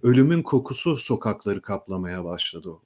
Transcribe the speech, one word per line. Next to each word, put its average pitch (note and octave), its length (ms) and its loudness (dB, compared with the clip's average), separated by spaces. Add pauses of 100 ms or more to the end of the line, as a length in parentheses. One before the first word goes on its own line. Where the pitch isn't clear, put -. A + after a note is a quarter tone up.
Ölümün C3+ 400 6
kokusu C#3 540 -2
sokakları G#2 640 -4
kaplamaya F#2 640 -8
başladı. E2+ 460 -8 (160)